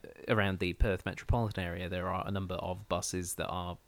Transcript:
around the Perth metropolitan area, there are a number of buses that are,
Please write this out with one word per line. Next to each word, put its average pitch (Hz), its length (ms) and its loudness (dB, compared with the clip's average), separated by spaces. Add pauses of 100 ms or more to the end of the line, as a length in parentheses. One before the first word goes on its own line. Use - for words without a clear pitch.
(280)
around 98 320 4
the 90 140 2
Perth 95 300 4
metropolitan 104 600 0
area, 87 240 -4
there 90 200 -2
are 92 160 0
a - 60 -2
number 95 240 -2
of 92 340 -4
buses 87 460 -2
that - 140 -2
are, 87 400 -4